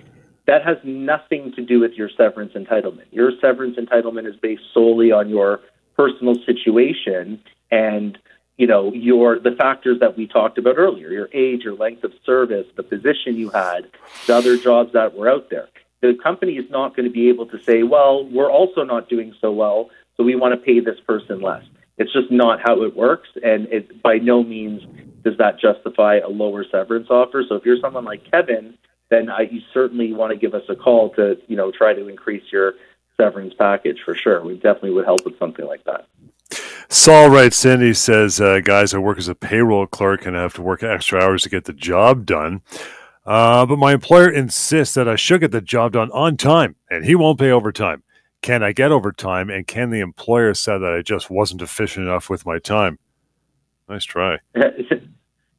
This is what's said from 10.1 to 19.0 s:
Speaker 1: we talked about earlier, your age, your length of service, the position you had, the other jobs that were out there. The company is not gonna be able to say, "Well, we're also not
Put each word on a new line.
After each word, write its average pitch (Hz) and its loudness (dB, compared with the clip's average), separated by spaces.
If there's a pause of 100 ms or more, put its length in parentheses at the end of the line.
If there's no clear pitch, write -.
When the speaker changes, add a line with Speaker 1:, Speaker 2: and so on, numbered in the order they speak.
Speaker 1:
we 110 -8
talked 110 -2
about 127 0
earlier, 151 -2
your 101 -8
age, 131 -2
your 104 -10
length 113 -8
of - -8 (120)
service, 120 0 (100)
the 95 -10
position 117 -4
you 110 -8
had, 90 -4 (380)
the 120 4
other 123 4
jobs 120 2
that 110 0
were 104 -2
out 135 0
there. - -10 (340)
The 123 4
company 180 -4
is 127 -12
not 135 -6
gonna 123 -4
be 117 2
able 120 2
to 110 -16
say, 117 2
"Well, 139 4
we're 135 0
also 165 2
not 120 -6